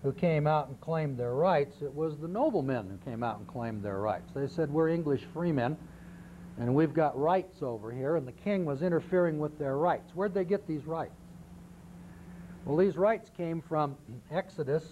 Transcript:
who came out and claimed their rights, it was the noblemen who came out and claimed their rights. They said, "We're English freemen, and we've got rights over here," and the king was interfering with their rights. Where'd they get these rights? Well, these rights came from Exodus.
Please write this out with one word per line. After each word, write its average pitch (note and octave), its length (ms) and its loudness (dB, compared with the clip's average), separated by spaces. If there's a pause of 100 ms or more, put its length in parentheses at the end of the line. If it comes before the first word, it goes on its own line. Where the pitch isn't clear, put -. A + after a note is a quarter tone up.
who C#3 80 2
came D3+ 340 4
out D3+ 220 4
and C3+ 140 -12
claimed D#3 360 -2
their A#2+ 160 0
rights, D3+ 480 4
it C#3+ 100 -6
was D3+ 260 -2
the D#3 100 -8
noblemen E3+ 600 2
who G2 220 -10
came A2+ 140 -4
out A2 160 -2
and F#2+ 80 -12
claimed A2+ 340 -4
their G2 160 -2
rights. G2 380 -2
They C#3 100 -2
said, D3 240 -2
"We're D#3+ 200 4
English D3+ 340 2 (100)
freemen, D#3 420 2 (840)
and B2 160 4
we've D3+ 180 6
got D3 260 2
rights F3 440 2
over A2+ 280 -4
here," C3 240 0
and C#3 120 0
the B2 40 -10
king G3 340 0
was C#3+ 180 0
interfering F3 560 4
with D3+ 180 -2
their C3+ 200 0
rights. D#3+ 360 2
Where'd F#3 220 0
they F#3+ 100 2
get G3 220 0
these D3 180 -4
rights? D#3+ 300 -6 (1500)
Well, C#3+ 120 2
these F3+ 200 4
rights G#3 380 2
came E3 280 -4
from D3 340 0 (320)
Exodus. D#3+ 640 -2